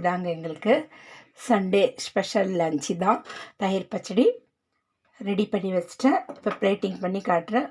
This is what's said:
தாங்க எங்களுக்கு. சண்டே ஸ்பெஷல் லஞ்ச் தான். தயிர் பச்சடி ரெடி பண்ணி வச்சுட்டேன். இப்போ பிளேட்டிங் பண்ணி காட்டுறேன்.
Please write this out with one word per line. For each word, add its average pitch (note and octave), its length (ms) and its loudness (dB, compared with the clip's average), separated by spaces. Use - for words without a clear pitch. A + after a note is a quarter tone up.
தாங்க F3+ 280 -2
எங்களுக்கு. D#3+ 440 0
சண்டே G3 560 2
ஸ்பெஷல் G3 600 -2
லஞ்ச் D#3+ 420 -2
தான். G3 220 2
தயிர் F#3+ 320 -2
பச்சடி G3 380 2
ரெடி G3+ 260 0
பண்ணி F#3+ 260 -4
வச்சுட்டேன். B3+ 460 0
இப்போ - 220 -4
பிளேட்டிங் G3 500 -2
பண்ணி F#3+ 200 -2
காட்டுறேன். F#3+ 500 0